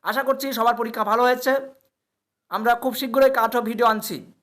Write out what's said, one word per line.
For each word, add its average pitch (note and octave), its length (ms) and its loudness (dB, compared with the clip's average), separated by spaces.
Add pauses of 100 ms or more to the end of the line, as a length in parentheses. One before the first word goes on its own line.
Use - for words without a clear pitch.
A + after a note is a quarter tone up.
আশা A3+ 200 -2
করছি C4+ 300 -2
সবার A#3 220 2
পরীক্ষা A3+ 300 -4
ভালো A3 180 2
হয়েছে। B3 300 2 (960)
আমরা A3 260 0
খুব A#3+ 200 -4
শীঘ্রই C4 360 2
কাট A#3 260 0
অফ A#3 80 0
ভিডিও A3+ 220 0
আনছি। G#3+ 460 -2 (100)